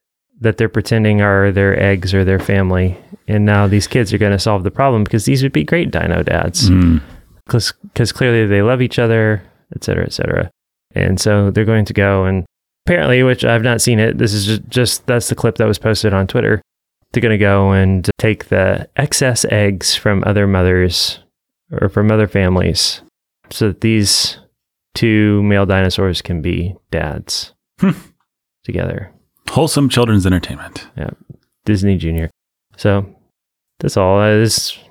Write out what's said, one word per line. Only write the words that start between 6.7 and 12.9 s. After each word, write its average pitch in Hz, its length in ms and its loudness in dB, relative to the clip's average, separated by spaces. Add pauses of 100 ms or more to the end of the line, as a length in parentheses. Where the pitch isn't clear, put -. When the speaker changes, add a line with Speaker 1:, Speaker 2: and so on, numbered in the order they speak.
Speaker 2:
Mm. 87 300 4 (480)
Speaker 1:
'Cause, - 240 -2 (220)
'cause 117 180 -2
clearly 117 340 2
they 101 160 2
love 123 180 2
each 123 180 -2
other, 113 440 2 (320)
et - 100 -12
cetera, 50 200 -2
et - 80 -8
cetera. - 380 -4 (440)
And 92 260 0
so 101 300 2
they're 107 140 0
going 110 220 2
to - 60 -8
go 98 340 0
and 95 180 -2 (420)
apparently, 139 380 2